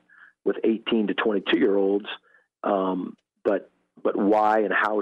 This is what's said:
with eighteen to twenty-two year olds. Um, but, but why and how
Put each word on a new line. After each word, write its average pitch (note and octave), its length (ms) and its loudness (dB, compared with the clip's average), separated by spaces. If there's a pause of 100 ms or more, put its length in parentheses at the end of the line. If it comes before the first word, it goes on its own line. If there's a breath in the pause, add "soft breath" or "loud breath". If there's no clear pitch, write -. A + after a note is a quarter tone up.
(440 loud breath)
with G2 200 -2
eighteen A2 440 0
to F#2+ 60 -4
twenty-two G2+ 460 -2
year G2+ 160 2
olds. G2+ 320 0 (560 soft breath)
Um, F#2 540 -4 (280)
but, G2+ 240 -2 (320)
but - 140 -2
why G#2+ 460 4
and F#2+ 120 -2
how G#2+ 280 0